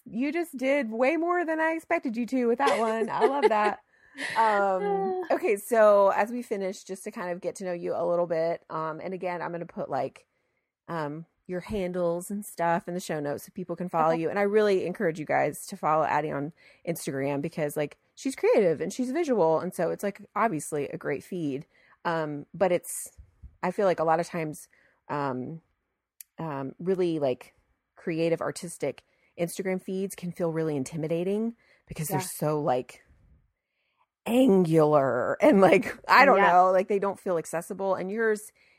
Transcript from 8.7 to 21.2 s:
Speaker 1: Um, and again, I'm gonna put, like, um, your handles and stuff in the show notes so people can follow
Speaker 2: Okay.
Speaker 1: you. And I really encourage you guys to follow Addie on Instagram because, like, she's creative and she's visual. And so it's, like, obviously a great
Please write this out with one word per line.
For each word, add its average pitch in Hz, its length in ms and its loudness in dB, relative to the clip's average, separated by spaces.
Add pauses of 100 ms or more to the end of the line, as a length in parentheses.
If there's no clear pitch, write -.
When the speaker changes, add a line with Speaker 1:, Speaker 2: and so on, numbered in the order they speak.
Speaker 1:
Um, 156 300 -6
and 185 140 -8
again, 175 260 -6
I'm 160 120 -6
gonna 170 140 -8
put, - 220 -10
like, 131 380 -6 (640)
um, 160 380 -6 (200)
your 180 140 -8
handles 180 680 -4
and 202 140 -8
stuff 170 440 -2
in 175 60 -6
the 180 60 -6
show 156 200 -6
notes 143 240 -6
so - 100 -20
people 175 220 -8
can 180 120 -6
follow 165 260 2
Speaker 2:
Okay. 165 80 -2
Speaker 1:
you. 160 80 0
And 196 80 -2
I 202 40 2
really 202 440 4
encourage 170 340 -2
you 147 60 -8
guys 139 400 0
to 202 100 -12
follow 156 280 2
Addie 151 280 0
on 147 200 -6 (360)
Instagram 143 520 -4
because, 151 360 -6
like, 147 220 -4 (180)
she's - 180 -6
creative 208 460 4
and 180 120 -6
she's 254 200 -4
visual. 220 480 2
And 180 120 -6
so 170 180 -2
it's, 190 120 -6
like, 202 180 -6 (140)
obviously 156 540 -2
a - 100 -8
great - 240 -6